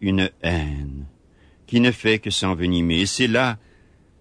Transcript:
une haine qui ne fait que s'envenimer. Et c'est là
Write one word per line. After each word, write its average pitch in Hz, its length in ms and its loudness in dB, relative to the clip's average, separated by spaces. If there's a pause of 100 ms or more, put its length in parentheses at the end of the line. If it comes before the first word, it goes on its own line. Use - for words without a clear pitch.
une 95 300 0 (100)
haine 71 680 -4 (600)
qui 120 140 2
ne 123 100 6
fait 110 300 0
que 107 100 -6
s'envenimer. 87 720 0
Et 101 60 0
c'est 127 200 0
là 117 320 0 (640)